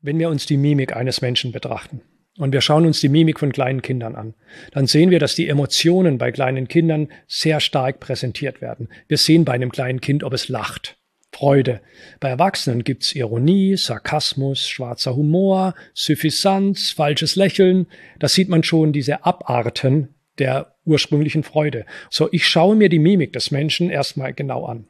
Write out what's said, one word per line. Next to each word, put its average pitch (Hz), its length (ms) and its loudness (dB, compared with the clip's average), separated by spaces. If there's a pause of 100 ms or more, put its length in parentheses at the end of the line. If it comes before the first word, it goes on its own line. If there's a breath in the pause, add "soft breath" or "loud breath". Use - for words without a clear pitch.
Wenn 147 200 -4
wir 165 80 0
uns 151 180 -4
die 147 100 2
Mimik 139 380 2
eines 127 280 -4
Menschen 123 280 -2
betrachten 113 520 -10 (360)
und 139 140 -2
wir 135 80 2
schauen 156 260 4
uns 156 140 2
die 147 80 2
Mimik 156 320 2
von 143 100 0
kleinen 131 320 -2
Kindern 120 320 -6
an, 110 200 -12 (360 loud breath)
dann 135 160 0
sehen 160 240 4
wir, 175 80 6
dass 147 160 0
die 170 140 -2
Emotionen 151 680 2
bei 123 120 -2
kleinen 131 380 -4
Kindern 160 400 2 (180 loud breath)
sehr 156 320 -2
stark 135 400 -2
präsentiert 131 640 -8
werden. 117 280 -10 (200 loud breath)
Wir 151 100 0
sehen 160 260 6
bei 131 100 -2
einem 123 180 -4
kleinen 127 280 -6
Kind, 143 220 -2
ob 131 100 -6
es - 160 -6
lacht. - 500 -10 (340)
Freude. 135 500 0 (380 loud breath)
Bei 139 100 -4
Erwachsenen 127 540 -2
gibt's - 280 -4
Ironie, 151 640 2
Sarkasmus, 135 920 -4
schwarzer 123 460 -6
Humor, 185 600 0 (200 loud breath)
Suffisanz, 190 960 -2
falsches 147 460 -2
Lächeln. 185 500 4 (320 loud breath)
Da 143 100 0
sieht 190 200 2
man 165 140 2
schon 156 300 2
diese 143 320 -4
Abarten 135 880 0 (240)
der 135 460 -4
ursprünglichen 151 580 0
Freude. 147 440 -4 (220 loud breath)
So, - 240 0
ich 175 140 2
schaue 185 300 4
mir 214 120 6
die 165 100 4
Mimik 165 340 4
des - 180 -6
Menschen 151 400 -2
erstmal 139 420 -4
genau 131 320 -6
an 117 260 -12